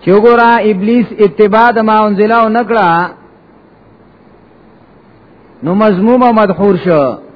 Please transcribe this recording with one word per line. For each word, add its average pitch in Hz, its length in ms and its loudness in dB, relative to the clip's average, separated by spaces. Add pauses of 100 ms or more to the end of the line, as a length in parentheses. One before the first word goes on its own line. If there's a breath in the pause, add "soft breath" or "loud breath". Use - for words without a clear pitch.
چې - 80 -4
وګوره، 233 400 4 (200)
ابلیس 214 360 -2 (180)
اتباع 214 460 2
د 226 80 -2 (100)
ما 214 80 2 (100)
انزل 208 260 0
او 226 160 0
نکړه، 202 600 -2 (2500)
نو 170 120 -4
مذموم 214 480 0
او 247 100 2
مدحور 202 520 0
شو. 160 200 0 (320)